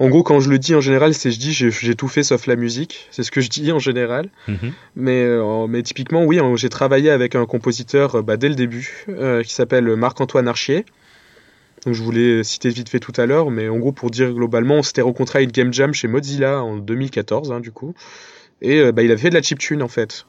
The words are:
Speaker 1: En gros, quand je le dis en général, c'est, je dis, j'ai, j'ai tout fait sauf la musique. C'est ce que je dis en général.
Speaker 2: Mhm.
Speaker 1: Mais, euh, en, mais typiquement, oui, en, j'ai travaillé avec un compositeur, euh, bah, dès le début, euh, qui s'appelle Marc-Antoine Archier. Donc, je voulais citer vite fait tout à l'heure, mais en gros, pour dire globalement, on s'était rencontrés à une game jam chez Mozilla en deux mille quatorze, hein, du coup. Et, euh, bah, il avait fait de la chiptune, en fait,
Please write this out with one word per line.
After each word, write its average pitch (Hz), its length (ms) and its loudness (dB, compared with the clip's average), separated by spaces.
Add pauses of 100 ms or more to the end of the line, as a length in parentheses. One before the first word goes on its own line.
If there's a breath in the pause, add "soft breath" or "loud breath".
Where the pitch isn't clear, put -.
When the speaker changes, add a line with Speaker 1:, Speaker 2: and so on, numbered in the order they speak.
Speaker 1:
En 131 80 6
gros, 160 160 6
quand 143 160 6
je 135 100 2
le 135 80 4
dis 143 160 0
en 151 60 6
général, 139 340 4
c'est, 131 160 -4
je 113 80 -4
dis, 143 140 -4
j'ai, 127 180 2
j'ai 117 240 -2
tout 131 140 -6
fait 131 160 0
sauf 123 220 0
la 123 100 2
musique. 120 560 -6
C'est 127 100 -6
ce - 80 -6
que 139 100 -2
je 120 80 0
dis 147 220 -4
en 160 80 2
général. 123 500 -2 (200 loud breath)
Speaker 2:
Mhm. 107 240 -6 (240 loud breath)
Speaker 1:
Mais, 127 260 0
euh, 120 200 2
en, 113 260 -2
mais 120 160 -2
typiquement, 160 400 -2
oui, 160 160 4
en, 123 160 2
j'ai 120 120 -2
travaillé 139 420 2
avec 123 260 2
un 120 100 0
compositeur, 123 680 0
euh, 110 60 0
bah, 107 140 0
dès 135 120 0
le 151 80 -2
début, 123 520 -6
euh, 127 360 -2
qui - 100 -12
s'appelle 123 300 2 (100)
Marc-Antoine 127 540 0
Archier. 139 360 -2 (1000 soft breath)
Donc, 120 80 -2
je 113 80 -6
voulais 113 420 2
citer - 260 -4
vite 120 180 -8
fait 127 100 -2
tout 117 200 -10
à 120 80 2
l'heure, 147 240 2
mais 110 180 -4
en 110 80 -2
gros, 123 160 -2
pour 123 180 -4
dire 123 220 0
globalement, 120 440 2
on 147 60 4
s'était 139 200 -2
rencontrés 127 380 0
à - 20 4
une 123 100 0
game 123 200 2
jam 139 200 2
chez 127 160 -4
Mozilla 139 540 -2
en 107 160 -6
deux 104 160 -6
mille 131 160 -4
quatorze, 123 420 -4
hein, 120 80 -6
du 117 120 -14
coup. 147 220 -14 (680 loud breath)
Et, 143 180 4
euh, 127 100 6
bah, 113 120 2
il 117 100 6
avait 110 80 2
fait 147 80 2
de 170 60 0
la 156 80 4
chiptune, 147 400 -4
en 123 60 -4
fait, - 400 -6